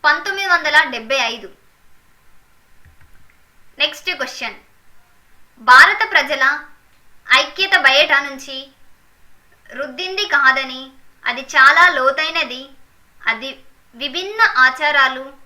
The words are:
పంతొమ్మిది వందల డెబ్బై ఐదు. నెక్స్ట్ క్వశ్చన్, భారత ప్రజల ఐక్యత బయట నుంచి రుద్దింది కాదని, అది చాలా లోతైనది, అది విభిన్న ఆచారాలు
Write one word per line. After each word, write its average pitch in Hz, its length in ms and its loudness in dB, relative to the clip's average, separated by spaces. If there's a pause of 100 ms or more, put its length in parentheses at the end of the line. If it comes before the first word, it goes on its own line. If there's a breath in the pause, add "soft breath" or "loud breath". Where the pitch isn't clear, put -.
పంతొమ్మిది 392 500 -2
వందల 302 240 0 (160)
డెబ్బై 233 260 -6 (140)
ఐదు. 208 160 -16 (2250)
నెక్స్ట్ 302 380 -6
క్వశ్చన్, 247 380 -10 (1120)
భారత 349 300 6 (120)
ప్రజల 277 300 0 (960)
ఐక్యత 381 340 -2 (120)
బయట 294 260 4 (160)
నుంచి 269 280 -14 (1200)
రుద్దింది 359 460 -6 (120)
కాదని, 262 440 0 (480)
అది 247 160 -8 (100)
చాలా 285 300 6 (140)
లోతైనది, 269 640 -2 (720)
అది 247 180 -10 (500)
విభిన్న 370 400 -6 (240)
ఆచారాలు 269 600 0 (200)